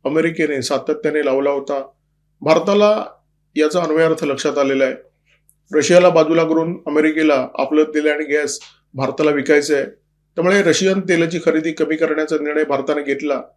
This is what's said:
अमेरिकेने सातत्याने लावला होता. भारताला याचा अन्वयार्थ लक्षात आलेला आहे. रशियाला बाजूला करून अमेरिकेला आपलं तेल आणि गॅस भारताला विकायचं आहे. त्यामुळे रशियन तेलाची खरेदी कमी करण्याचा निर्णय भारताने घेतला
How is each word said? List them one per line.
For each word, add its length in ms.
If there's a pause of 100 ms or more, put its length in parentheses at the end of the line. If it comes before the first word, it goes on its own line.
अमेरिकेने 580
सातत्याने 600
लावला 260
होता. 380 (520)
भारताला 640 (520)
याचा 240
अन्वयार्थ 440
लक्षात 340
आलेला 260
आहे. 100 (800)
रशियाला 340
बाजूला 360
करून 420
अमेरिकेला 680
आपलं 280
तेल 280
आणि 140
गॅस 340 (360)
भारताला 360
विकायचं 460
आहे. 80 (500)
त्यामुळे 280
रशियन 380
तेलाची 440
खरेदी 280
कमी 240
करण्याचा 440
निर्णय 240
भारताने 380
घेतला 400 (140)